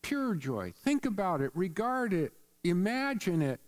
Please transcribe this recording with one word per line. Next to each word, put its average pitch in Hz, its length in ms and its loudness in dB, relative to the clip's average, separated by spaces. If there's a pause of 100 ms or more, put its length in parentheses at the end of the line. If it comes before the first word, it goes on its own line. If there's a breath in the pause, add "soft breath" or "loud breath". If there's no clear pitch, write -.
pure 262 360 -2
joy. 120 340 -4
Think 277 340 0
about 190 360 0
it, 139 160 0
regard 214 560 0
it, 160 200 0 (300)
imagine 196 800 2
it 135 260 0